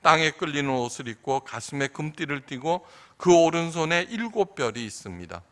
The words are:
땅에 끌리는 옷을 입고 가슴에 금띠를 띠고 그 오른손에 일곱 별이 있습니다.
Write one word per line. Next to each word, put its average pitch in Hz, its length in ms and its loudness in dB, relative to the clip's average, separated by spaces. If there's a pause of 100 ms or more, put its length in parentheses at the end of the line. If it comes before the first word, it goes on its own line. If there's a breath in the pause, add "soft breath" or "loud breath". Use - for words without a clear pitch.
땅에 160 280 6
끌리는 143 380 -4
옷을 127 380 -4
입고 135 320 -4
가슴에 139 480 -6
금띠를 147 580 -8
띠고 156 400 -6 (320 loud breath)
그 180 160 6
오른손에 165 760 4
일곱 220 440 -2
별이 117 320 -2
있습니다. 87 560 -12 (100)